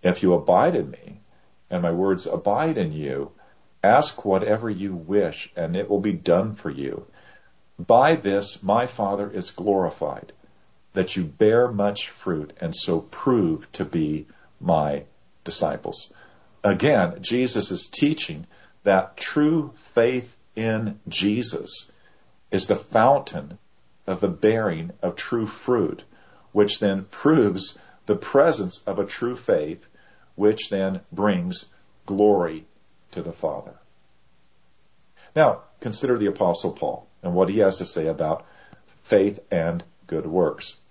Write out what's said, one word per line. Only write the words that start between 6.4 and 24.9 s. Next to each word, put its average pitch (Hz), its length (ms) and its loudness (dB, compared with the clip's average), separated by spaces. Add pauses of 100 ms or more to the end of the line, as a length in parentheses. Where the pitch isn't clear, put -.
for - 140 -10
you. 67 360 -8 (760)
By 131 360 6
this 101 480 -2
my 113 240 2
Father 101 420 -4
is 92 220 -8
glorified, 90 840 -2 (600)
that 92 220 -2
you 92 80 -2
bear 110 460 2
much 101 400 -2
fruit, 76 500 -6
and 80 160 -6
so 82 260 -2
prove 98 720 -2
to - 120 -6
be 76 420 -4 (320)
my 76 440 0 (400)
disciples." - 680 -6 (500)
Again, 98 580 2
Jesus 120 500 -2
is - 160 -8
teaching 143 600 -2 (360)
that 95 340 2
true 151 560 0 (220)
faith 120 420 0 (180)
in 110 440 -2 (100)
Jesus - 840 -4 (600)
is 98 160 0
the 101 100 2
fountain 110 800 0 (480)
of 92 160 -4
the 98 80 2
bearing 98 640 0 (100)